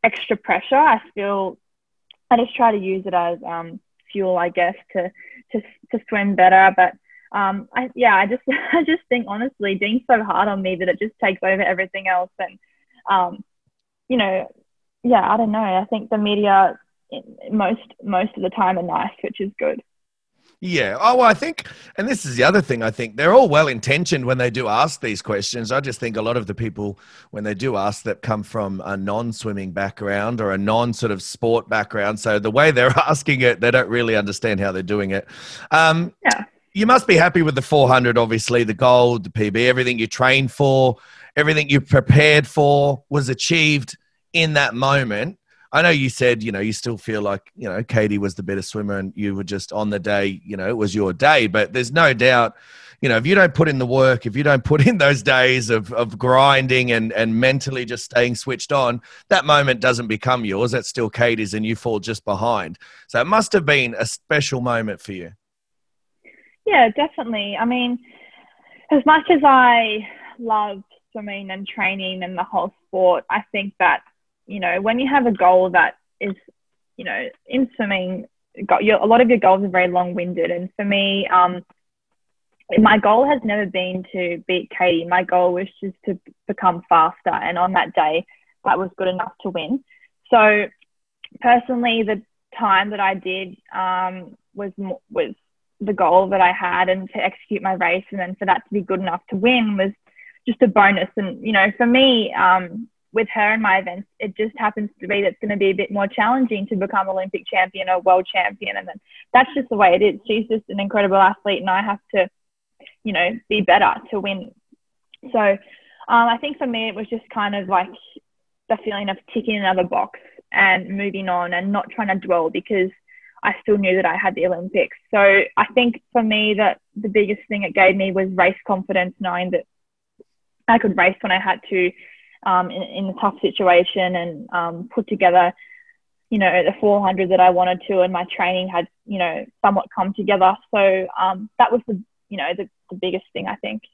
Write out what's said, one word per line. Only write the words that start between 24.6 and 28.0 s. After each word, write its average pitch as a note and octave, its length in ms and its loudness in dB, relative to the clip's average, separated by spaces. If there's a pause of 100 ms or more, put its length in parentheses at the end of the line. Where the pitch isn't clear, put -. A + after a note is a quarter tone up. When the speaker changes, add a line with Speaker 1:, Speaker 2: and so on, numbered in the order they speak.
Speaker 2:
ask C3+ 320 0
these G#2+ 200 -6
questions. G#2+ 520 -6
I C#3 80 0
just C3+ 180 -10
think A#2 160 -6
a A2 60 -4
lot A#2 160 -2
of G#2 100 -6
the G2 80 -8
people, G#2 440 -8 (320)
when G#2 120 -10
they G#2 100 -4
do A2+ 220 -4
ask, G2+ 280 -4